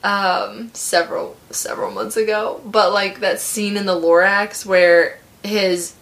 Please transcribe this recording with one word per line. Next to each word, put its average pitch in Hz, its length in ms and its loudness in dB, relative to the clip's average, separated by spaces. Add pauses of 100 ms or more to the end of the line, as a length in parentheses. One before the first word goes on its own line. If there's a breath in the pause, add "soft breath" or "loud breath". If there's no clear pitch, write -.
um, 202 680 -2
several, - 600 -4 (140)
several - 400 -6
months 214 260 -6
ago, 214 480 -2
but, 202 280 2
like, 196 280 -2
that 180 200 -2
scene 208 360 -4
in 202 100 -4
The 185 120 0
Lorax 190 640 2
where 175 540 4 (240)
his 190 600 -2